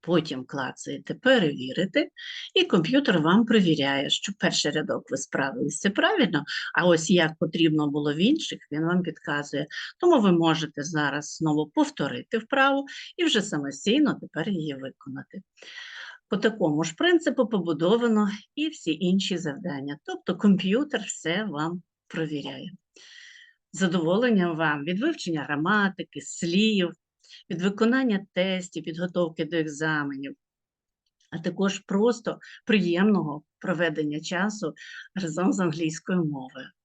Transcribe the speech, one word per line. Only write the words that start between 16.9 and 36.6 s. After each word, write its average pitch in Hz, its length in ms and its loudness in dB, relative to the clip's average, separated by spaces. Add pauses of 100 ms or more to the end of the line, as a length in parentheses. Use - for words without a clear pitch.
принципу 320 520 2
побудовано 208 840 2 (260)
і 302 140 -2
всі 160 300 -4
інші 185 380 2
завдання. 143 680 -6
Тобто 359 340 -6
комп'ютер 202 640 2
все 185 420 -4
вам 170 380 -4 (260)
провіряє. 143 640 -6 (1000)
Задоволення 180 800 2
вам 151 300 0
від 180 160 -2
вивчення 190 440 -2
граматики, 170 800 -2
слів, 185 680 0 (580)
від 170 120 -4
виконання 220 720 2
тестів, 185 500 -2
підготовки 170 600 -2
до 165 120 -2
екзаменів, 143 800 -2 (960)
а 165 80 -6
також 190 400 -2
просто 214 600 0 (260)
приємного 175 800 2 (160)
проведення 156 640 -2
часу 190 520 -4 (420)
разом 175 380 0
з 196 60 -2
англійською 165 680 -2
мовою. 135 440 -8 (140)